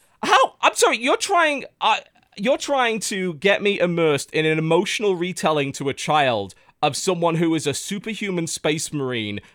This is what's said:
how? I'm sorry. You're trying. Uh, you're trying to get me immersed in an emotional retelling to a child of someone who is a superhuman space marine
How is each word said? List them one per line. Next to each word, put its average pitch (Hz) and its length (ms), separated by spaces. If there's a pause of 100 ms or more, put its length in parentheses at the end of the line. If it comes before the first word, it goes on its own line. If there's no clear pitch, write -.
(220)
how? 381 380
I'm 294 140
sorry. 330 240
You're 254 180
trying. 320 480 (160)
Uh, 214 180 (380)
you're 254 220
trying 247 420
to 185 340
get 185 280
me 202 180
immersed 165 520
in 156 140
an 160 120
emotional 180 580
retelling 160 560
to 139 160
a 131 60
child 127 600 (280)
of - 140
someone 170 400
who 165 180
is 151 120
a 139 80
superhuman 196 720
space 156 460
marine 117 480 (140)